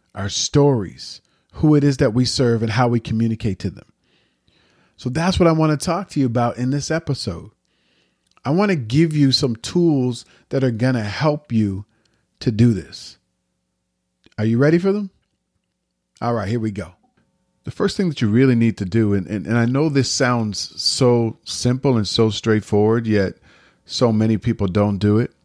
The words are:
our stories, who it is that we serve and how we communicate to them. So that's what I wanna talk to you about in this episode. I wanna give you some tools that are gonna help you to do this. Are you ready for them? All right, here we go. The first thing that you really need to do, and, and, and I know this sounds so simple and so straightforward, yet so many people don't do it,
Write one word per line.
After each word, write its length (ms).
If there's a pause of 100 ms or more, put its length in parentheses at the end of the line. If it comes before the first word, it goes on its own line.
(140)
our 160
stories, 920 (320)
who 220
it 80
is 140
that 160
we 120
serve 360
and 100
how 160
we 120
communicate 600
to 100
them. 220 (1080)
So 120
that's 300
what 80
I 40
wanna 260
talk 340
to 80
you 60
about 320
in 120
this 200
episode. 640 (920)
I 60
wanna 260
give 360
you 200
some 240
tools 640 (260)
that 140
are 80
gonna 320
help 480
you 340 (540)
to 100
do 220
this. 460 (1200)
Are 80
you 120
ready 200
for 160
them? 160 (1120)
All 120
right, 140
here 140
we 100
go. 220 (720)
The 60
first 260
thing 100
that 140
you 80
really 260
need 220
to 80
do, 280
and, 140
and, 180
and 120
I 80
know 240
this 200
sounds 720
so 640
simple 540
and 100
so 220
straightforward, 760
yet 280 (520)
so 280
many 240
people 300
don't 300
do 220
it, 140 (120)